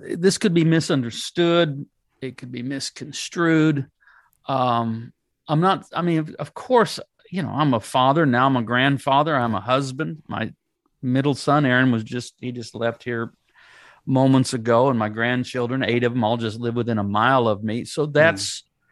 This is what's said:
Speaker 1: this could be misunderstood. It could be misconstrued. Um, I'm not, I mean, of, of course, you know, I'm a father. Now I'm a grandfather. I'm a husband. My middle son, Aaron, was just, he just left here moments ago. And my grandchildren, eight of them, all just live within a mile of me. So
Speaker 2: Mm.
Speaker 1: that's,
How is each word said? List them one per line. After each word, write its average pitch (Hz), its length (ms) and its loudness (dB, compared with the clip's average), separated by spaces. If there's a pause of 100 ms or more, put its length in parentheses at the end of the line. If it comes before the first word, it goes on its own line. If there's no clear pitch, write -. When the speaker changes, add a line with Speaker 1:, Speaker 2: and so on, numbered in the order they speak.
(180)
Speaker 1:
this 185 200 2
could 196 160 0
be 165 120 4
misunderstood. 160 1200 0 (360)
It 131 160 -10
could 123 140 -14
be 123 120 -10
misconstrued. 151 1200 0 (600)
Um, 117 680 -2 (340)
I'm 156 140 2
not, 185 320 0
I 165 80 -4
mean, 170 180 0
of, 156 160 -6
of - 180 -10
course, - 460 0 (300)
you 180 120 -6
know, 123 120 -4
I'm 139 200 2
a 113 60 2
father. 135 460 2
Now 127 220 4
I'm 135 100 2
a 120 60 -2
grandfather. 135 720 0
I'm 120 200 0
a 92 60 -4
husband. 139 680 -2
My 110 260 -6 (480)
middle 135 340 0
son, 147 300 0
Aaron, 127 260 4
was 113 120 0
just, 120 360 -10
he 127 120 -10
just 120 240 -12
left 117 280 -4
here 117 280 -6 (760)
moments 131 480 4
ago. 120 360 2
And 123 80 0
my 107 120 0
grandchildren, 123 720 -4
eight 117 200 0
of 120 100 0
them, 123 100 0
all 113 140 0
just 113 220 -6
live 117 160 -4
within 117 220 -2
a 104 60 -2
mile 113 440 2
of 104 160 0
me. 113 220 -4
So 151 220 -4
Speaker 2:
Mm. 147 60 -6
Speaker 1:
that's, 147 500 0 (280)